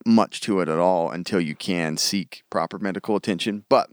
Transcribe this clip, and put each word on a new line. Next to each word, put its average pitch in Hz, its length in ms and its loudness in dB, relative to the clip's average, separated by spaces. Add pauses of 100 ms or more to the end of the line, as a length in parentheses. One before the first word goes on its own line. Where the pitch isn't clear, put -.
much 113 360 4
to 98 180 0
it 80 80 0
at 78 100 0
all 87 320 2
until 87 300 -2
you 76 160 -2
can 82 400 -2
seek - 520 -4
proper 85 300 -4
medical 101 380 -2
attention. 104 520 -2
But 127 240 4